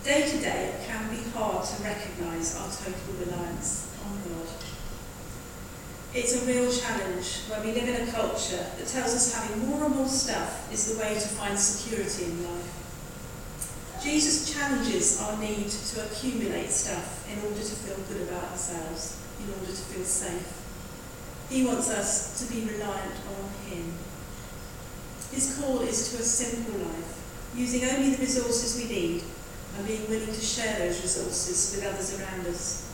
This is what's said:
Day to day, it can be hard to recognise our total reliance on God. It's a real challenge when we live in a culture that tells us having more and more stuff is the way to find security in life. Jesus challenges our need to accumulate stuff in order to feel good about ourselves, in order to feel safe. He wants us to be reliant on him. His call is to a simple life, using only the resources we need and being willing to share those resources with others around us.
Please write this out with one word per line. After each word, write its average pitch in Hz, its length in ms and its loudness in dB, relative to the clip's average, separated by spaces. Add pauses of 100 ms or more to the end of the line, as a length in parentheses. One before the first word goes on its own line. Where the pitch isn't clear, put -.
Day 285 260 8
to 302 100 2
day, - 360 2
it - 120 -4
can 220 220 -2
be 240 220 -2
hard 214 340 2
to 208 180 -2
recognise 175 720 -2
our 170 140 -4
total 185 560 -4
reliance - 680 -2 (140)
on 202 80 -2 (160)
God. 165 180 -4 (1700)
It's 247 280 4
a 247 40 2
real 247 260 6
challenge 196 800 0
when 214 160 0
we 220 80 2
live 247 160 4
in 240 180 2
a 240 40 -2
culture - 520 2 (140)
that 151 100 -4
tells 240 260 2
us 233 220 4
having 226 320 0
more 294 160 2
and 285 120 4
more 262 120 2
stuff - 640 0
is 220 220 0
the 214 80 -2
way 214 120 2
to 214 220 0
find 202 240 0
security 185 720 2
in 170 120 -2
life. - 1600 -8
Jesus 294 520 4
challenges 254 680 4
our 214 200 0
need 208 280 0
to 214 380 -2
accumulate 214 640 0
stuff - 600 0
in 202 120 -4
order 208 160 -2
to 208 240 -2
feel 196 140 -4 (100)
good 180 220 -2
about 180 220 -2
ourselves, 175 680 -4 (240)
in 202 60 -2 (100)
order 185 60 -4
to 185 160 -4 (100)
feel 185 140 -2
safe. 180 560 0 (880)
He 262 160 6
wants - 240 4
us - 500 2
to 240 140 -4
be 226 80 0
reliant 208 540 -2 (120)
on 196 220 -4 (180)
him. 170 240 -4 (1400)
His 269 260 0
call 262 220 4
is 226 320 2
to 233 80 -2
a - 20 0
simple 226 560 2
life, - 760 -6
using 247 340 4
only 269 220 6
the 254 100 4
resources 240 600 4
we 226 60 -2
need 175 360 2 (540)
and 196 80 -2
being 214 220 0
willing 220 260 0
to 220 60 -2
share 220 400 2
those 175 220 2
resources 180 760 2
with 202 100 0
others 185 320 -2
around 185 300 -4
us. - 460 -2